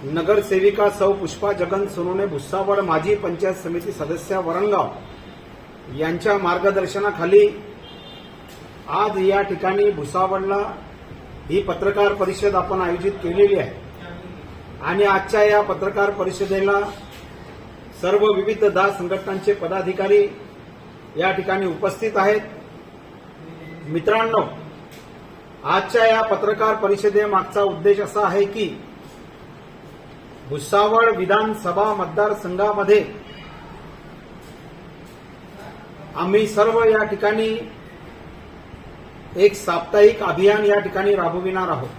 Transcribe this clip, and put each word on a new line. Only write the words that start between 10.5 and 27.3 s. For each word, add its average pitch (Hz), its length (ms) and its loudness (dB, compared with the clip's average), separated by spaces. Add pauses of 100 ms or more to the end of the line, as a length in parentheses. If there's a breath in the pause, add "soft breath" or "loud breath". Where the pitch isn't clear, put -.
ही 196 120 2
पत्रकार 196 520 2
परिषद 196 400 0
आपण 185 260 0
आयोजित 175 320 -2
केलेली 196 460 2
आहे 127 120 -2 (1120)
आणि 180 220 2
आजच्या 196 380 4
या 208 200 6
पत्रकार 202 480 0
परिषदेला 196 680 0 (1200)
सर्व 202 320 4
विविध 202 300 0
दल 190 260 4
संघटनांचे 190 640 -4
पदाधिकारी 190 720 2 (920)
या 180 140 0
ठिकाणी 190 360 -2
उपस्थित 196 500 -2
आहेत. 208 240 4 (1500)
मित्रांनो, 214 540 0 (1200)
आजच्या 190 420 2
या 220 160 6
पत्रकार 214 520 0
परिषदेमागचा 202 880 2